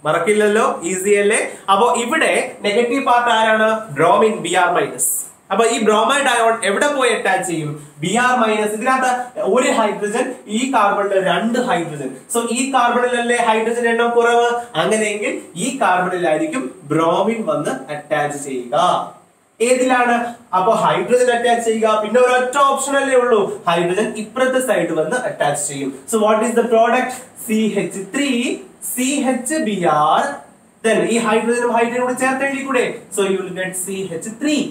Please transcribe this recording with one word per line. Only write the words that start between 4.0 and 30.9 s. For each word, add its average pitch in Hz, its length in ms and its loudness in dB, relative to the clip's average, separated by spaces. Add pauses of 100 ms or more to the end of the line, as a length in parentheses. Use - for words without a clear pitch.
ബി - 60 -4 (100)
ആർ 175 160 4
മൈനസ്. - 320 -2 (440)
അപ്പൊ 214 100 4 (100)
ഈ - 20 0 (120)
ബ്രോമൈഡ് 240 480 2
അയോൺ 226 180 2 (160)
എവിടെ 254 260 2
പോയി 247 220 2
അറ്റാച്ച് 185 320 0
ചെയ്യും? 151 240 -4 (300)
ബി 185 100 -2 (120)
ആർ 247 80 4 (100)
മൈനസ്. 214 340 0
ഇതിനകത്ത് 254 340 0 (440)
ഒരു 254 140 2 (100)
ഹൈഡ്രജൻ, 208 460 -2 (340)
ഈ - 20 0 (140)
കാർബണിൽ 202 440 2 (120)
രണ്ട് 220 280 0 (120)
ഹൈഡ്രജൻ. 151 380 -4 (260)
So 233 40 2 (200)
ഈ - 20 -2 (160)
കാർബണിലല്ലേ 240 720 0
ഹൈഡ്രജൻ 226 440 0
എണ്ണം 233 240 2
കുറവ്? 240 320 4 (340)
അങ്ങനെയെങ്കിൽ 208 520 -2 (300)
ഈ 269 40 -2 (140)
കാർബണിലായിരിക്കും 180 800 0 (280)
ബ്രോമിൻ 196 480 0 (100)
വന്ന് 147 220 -2 (220)
അറ്റാച്ച് 147 520 -4
ചെയ്യുക. 123 280 -6 (920)
ഏതിലാണ്? 247 480 2 (420)
അപ്പൊ 190 140 2 (100)
ഹൈഡ്രജൻ 240 540 2
അറ്റാച്ച് 233 320 0
ചെയ്യുക. 220 340 2
പിന്നെ 214 240 0
ഒരൊറ്റ 254 320 0 (140)
ഓപ്ഷൻ 277 280 -2
അല്ലേ 262 220 0
ഉള്ളൂ, 240 180 4 (300)
ഹൈഡ്രജൻ 175 380 0 (160)
ഇപ്പുറത്തെ 254 440 0
സൈഡ് 170 320 0
വന്ന് 240 180 0 (120)
അറ്റാച്ച് - 400 -2
ചെയ്യും. 139 220 -6 (200)
So 226 40 -4 (100)
what 214 220 4
is 233 120 -2
the 226 140 0
product? 233 400 2 (320)
സി 220 140 0 (240)
എച്ച് 180 180 -8 (140)
ത്രീ, 277 160 0 (640)
സി 254 140 -2 (260)
എച്ച് 311 240 -4 (100)
ബി 202 100 -2 (220)
ആർ. - 240 2 (640)
Then 220 140 4 (140)